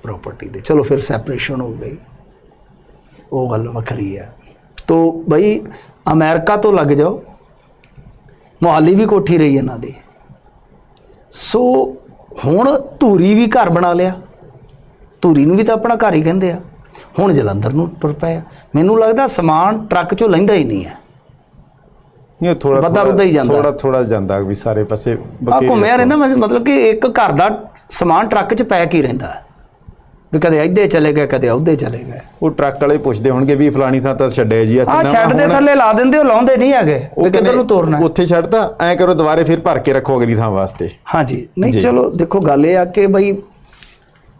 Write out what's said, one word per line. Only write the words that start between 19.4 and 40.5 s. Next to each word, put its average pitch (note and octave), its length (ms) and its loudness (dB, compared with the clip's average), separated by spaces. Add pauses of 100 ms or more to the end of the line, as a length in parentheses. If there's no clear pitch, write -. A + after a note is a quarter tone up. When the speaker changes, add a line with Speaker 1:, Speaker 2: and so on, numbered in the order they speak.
Speaker 1:
ਟਰੱਕ F3 280 -2
'ਚੋਂ A3+ 140 0
ਲੈਂਦਾ G3 260 2
ਹੀ D#3+ 100 2
ਨਹੀਂ G2+ 200 -4
ਹੈ। - 140 -18 (1400)
Speaker 2:
ਇਹ E3+ 120 0
ਥੋੜ੍ਹਾ, C3+ 260 0
Speaker 1:
ਵੱਧਦਾ E3+ 80 0
Speaker 2:
ਥੋੜ੍ਹਾ, G3 160 2
Speaker 1:
ਰੁੱਧਦਾ G3 200 2
ਹੀ F3+ 80 2
ਜਾਂਦਾ। C#3+ 220 2
Speaker 2:
ਥੋੜ੍ਹਾ, C#3+ 160 2
ਥੋੜ੍ਹਾ C3 320 -2
ਜਾਂਦਾ G2 360 -2
ਵੀ G2 160 -4
ਸਾਰੇ G#2+ 300 -2
ਪਾਸੇ A2 280 -4
Speaker 1:
ਆ G#2+ 40 -2 (280)
Speaker 2:
ਬਖੇਰੇ E4 240 0
Speaker 1:
ਘੁੰਮਿਆ A3+ 280 2
ਰਹਿੰਦਾ, B3 200 2
Speaker 2:
ਹੋਏ। C4+ 180 2
Speaker 1:
ਮਤਲਬ A#3 300 0
ਕਿ C#4 120 2 (120)
ਇੱਕ A3 200 0
ਘਰ G#3+ 240 0
ਦਾ E3+ 160 2 (420)
ਸਮਾਨ F3+ 380 0
ਟਰੱਕ G#3 260 -2
'ਚ A#3 80 -2
ਪੈਕ F3 320 0
ਹੀ D#3 80 2
ਰਹਿੰਦਾ, C3 300 -6 (1000)
ਵੀ D#3+ 80 -2
ਕਦੇ D#3 240 2
ਇੱਧੇ F#3+ 220 2
ਚਲੇ D3+ 260 0
ਗਏ, D3 140 0
ਕਦੇ C3 220 -2
ਉੱਧੇ D3+ 280 0
ਚਲੇ A#2 220 -8
ਗਏ। - 220 -14 (220)
Speaker 2:
ਉਹ D#3+ 80 0
ਟਰੱਕ C#3 300 -4
ਵਾਲੇ D3 180 2
ਪੁੱਛਦੇ C3 320 -2
ਹੋਣਗੇ C3+ 240 0
ਵੀ D3 160 2
ਫਲਾਣੀ C3+ 300 0
ਥਾਂ C3+ 140 -2
ਤਾਂ C3+ 160 0
ਛੱਡਿਆ A2+ 340 0
ਜੀ, A#2 180 2
ਅਸੀਂ B2 100 0
Speaker 1:
ਆਹ D#4 100 2
Speaker 2:
ਨਵਾਂ - 100 0
Speaker 1:
ਛੱਡ A3+ 200 2
ਦੇ, C#4 100 2
Speaker 2:
ਹੁਣ D4 100 2
Speaker 1:
ਥੱਲੇ C#4+ 220 4
ਲਾ A#3 180 4
ਦਿੰਦੇ, B3+ 260 2
ਉਹ D4 60 2
ਲਾਉਂਦੇ B3 320 4
ਨਹੀਂ C4 160 2
ਹੈਗੇ, F3 220 2
Speaker 2:
ਉਹ D3+ 300 -4
Speaker 1:
ਵੀ F#3 60 4
ਕਿੱਧਰ F#3+ 80 2
Speaker 2:
ਕਹਿੰਦੇ B3 180 2
Speaker 1:
ਨੂੰ B3 100 0
ਤੋਰਨਾ। E3 320 2
Speaker 2:
ਉੱਥੇ E3+ 280 0
ਛੱਡਤਾ, E3+ 540 0
ਐਂ F3 160 0
ਕਰੋ F3+ 180 2
ਦੁਬਾਰੇ D#3 300 2
ਫਿਰ E3 160 0
ਭਰ E3 180 0
ਕੇ C#3 140 -2
ਰੱਖੋ C3 260 0
ਅਗਲੀ A#2 160 0
ਥਾਂ A2+ 160 -2